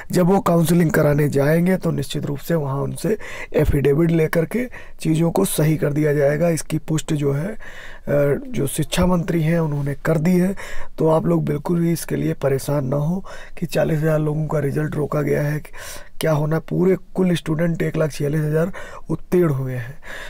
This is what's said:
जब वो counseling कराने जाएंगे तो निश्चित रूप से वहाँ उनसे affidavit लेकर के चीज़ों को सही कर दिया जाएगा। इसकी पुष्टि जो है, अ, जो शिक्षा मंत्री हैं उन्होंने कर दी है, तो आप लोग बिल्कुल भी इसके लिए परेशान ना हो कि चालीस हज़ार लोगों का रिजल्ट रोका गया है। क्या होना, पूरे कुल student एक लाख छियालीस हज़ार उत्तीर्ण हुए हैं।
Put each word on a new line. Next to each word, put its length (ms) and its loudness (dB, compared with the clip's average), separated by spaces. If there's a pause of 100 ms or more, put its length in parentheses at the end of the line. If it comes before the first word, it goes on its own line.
(120)
जब 140 4
वो 140 4
counseling 520 4
कराने 380 4
जाएंगे 480 2
तो 140 -2
निश्चित 340 -4
रूप 120 -4
से 180 -2
वहाँ 260 -2
उनसे 360 -2 (360)
affidavit 580 4
लेकर 340 2
के 240 -4 (300)
चीज़ों 320 2
को 140 2
सही 320 2
कर 160 0
दिया 200 2
जाएगा। 360 2
इसकी 280 -2
पुष्टि 380 -2
जो 180 0
है, 140 -2
अ, 100 -8 (920)
जो 200 -2
शिक्षा 380 0
मंत्री 380 2
हैं 160 2
उन्होंने 360 -2 (100)
कर 120 2
दी 220 4
है, 160 2 (420)
तो 100 2
आप 180 4
लोग 200 2
बिल्कुल 340 -2
भी 120 2
इसके 240 -4
लिए 180 -2
परेशान 520 0
ना 100 -2
हो 300 -2 (340)
कि 60 -2
चालीस 340 0
हज़ार 200 2
लोगों 280 -2
का 120 0
रिजल्ट 360 -2
रोका 260 -2
गया 200 0
है। 200 -2 (600)
क्या 100 2
होना, 280 0
पूरे 380 0 (160)
कुल 220 2
student 460 -2
एक 160 -2
लाख 140 0
छियालीस 300 -2
हज़ार 300 0 (380)
उत्तीर्ण 440 2
हुए 200 -4
हैं। 240 -8 (320)